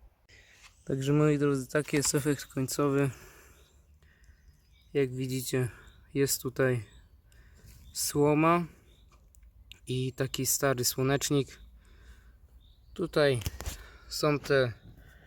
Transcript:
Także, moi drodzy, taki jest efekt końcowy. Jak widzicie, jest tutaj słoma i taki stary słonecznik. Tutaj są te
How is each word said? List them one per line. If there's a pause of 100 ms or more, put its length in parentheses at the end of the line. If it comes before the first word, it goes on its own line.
(840)
Także,
moi
drodzy,
taki
jest
efekt
końcowy. (1800)
Jak
widzicie, (460)
jest
tutaj (1080)
słoma (1200)
i
taki
stary
słonecznik. (1500)
Tutaj (680)
są
te (540)